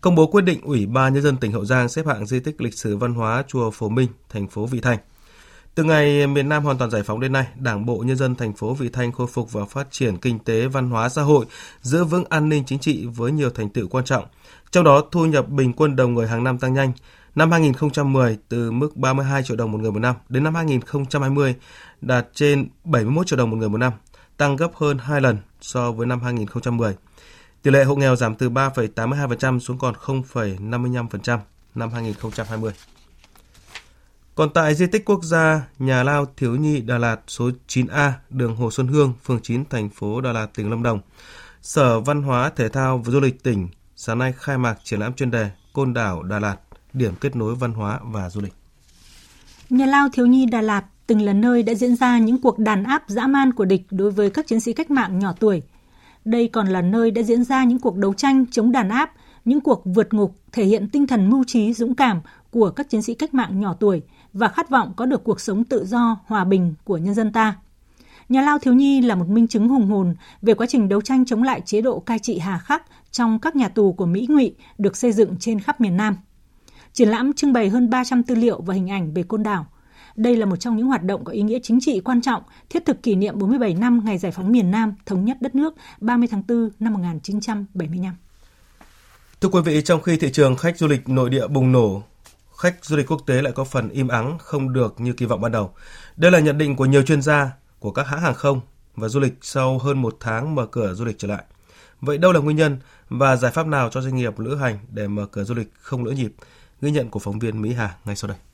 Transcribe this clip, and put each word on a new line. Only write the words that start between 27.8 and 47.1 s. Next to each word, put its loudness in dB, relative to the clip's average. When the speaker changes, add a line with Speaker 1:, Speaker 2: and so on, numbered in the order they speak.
Speaker 1:
hộ 2
nghèo 4
giảm -2
từ -2
ba 0
phẩy -4
tám -4
mươi -2
hai -2
phần -4
trăm 0
xuống -10
còn -4
không -6
phẩy -6
năm -4
mươi -2
lăm -4
phần -10
trăm -2
năm -6
hai -6
nghìn -6
không -10
trăm -8
hai -8
mươi. -6
Còn 2
tại 2
di 2
tích 0
quốc 0
gia 2
Nhà 2
Lao 0
Thiếu 0
Nhi 0
Đà -4
Lạt 0
số -4
chín 0
A, 0
đường -2
Hồ -2
Xuân -2
Hương, 4
phường -2
chín, -4
thành -4
phố -6
Đà -4
Lạt, -6
tỉnh -6
Lâm -4
Đồng, 0
Sở 2
Văn -2
hóa, 0
Thể -2
thao 0
và -4
Du 4
lịch 0
tỉnh -2
sáng -6
nay -2
khai -4
mạc 0
triển -6
lãm -4
chuyên -4
đề -2
Côn -2
Đảo -4
Đà -4
Lạt, -2
điểm -2